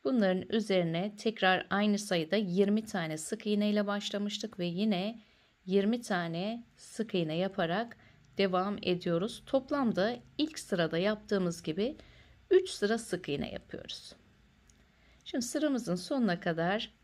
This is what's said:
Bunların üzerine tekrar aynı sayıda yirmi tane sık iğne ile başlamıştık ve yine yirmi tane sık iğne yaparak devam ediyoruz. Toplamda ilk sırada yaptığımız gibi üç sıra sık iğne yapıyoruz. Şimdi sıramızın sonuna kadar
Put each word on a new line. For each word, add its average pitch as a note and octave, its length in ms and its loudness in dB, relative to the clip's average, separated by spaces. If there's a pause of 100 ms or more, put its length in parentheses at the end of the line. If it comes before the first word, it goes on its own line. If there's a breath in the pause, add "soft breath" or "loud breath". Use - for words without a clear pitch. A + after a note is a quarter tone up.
Bunların G3+ 440 4
üzerine F#3+ 680 0
tekrar F#3+ 540 2
aynı G3+ 280 2
sayıda F3 380 0
yirmi G3+ 480 2
tane D#3+ 340 -4
sık G#3+ 280 -8
iğne G#3 240 2
ile G#3 160 2
başlamıştık G3+ 720 -4
ve F3 80 -2
yine G3 560 -2 (440 loud breath)
yirmi G3 340 2
tane F#3+ 640 -4 (120)
sık - 380 -8
iğne D#3+ 220 2
yaparak F#3+ 600 -2 (420 soft breath)
devam G3 440 2
ediyoruz. F3 640 0
Toplamda A#3+ 720 2 (200)
ilk D#4 200 -2
sırada E3 400 0
yaptığımız G3 640 0
gibi G3+ 340 -2 (540 loud breath)
üç F#4 200 6
sıra G#3+ 280 0
sık - 300 -6
iğne C#3+ 240 -4
yapıyoruz. - 600 -12 (1120 soft breath)
Şimdi B3 200 -4
sıramızın C4 520 0
sonuna F#3 440 0
kadar F3 640 -2